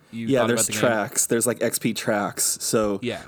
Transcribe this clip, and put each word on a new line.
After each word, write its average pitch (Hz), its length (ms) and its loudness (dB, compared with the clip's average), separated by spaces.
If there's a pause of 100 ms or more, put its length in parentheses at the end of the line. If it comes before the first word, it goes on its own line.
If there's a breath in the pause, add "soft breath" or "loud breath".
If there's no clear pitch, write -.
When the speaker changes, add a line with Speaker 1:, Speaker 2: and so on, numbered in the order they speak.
(100)
Speaker 1:
you 113 180 -8
Speaker 2:
Yeah, 131 120 4
Speaker 1:
thought 113 80 4
Speaker 2:
there's 120 120 2
Speaker 1:
about - 60 2
the 113 60 -6
game. 107 80 -4
Speaker 2:
tracks. 113 460 2
There's, 117 200 2
like, 113 160 -2
X 113 160 0
P 110 160 -2
tracks. - 680 -2
So 107 420 0
Speaker 1:
Yeah. 113 260 -6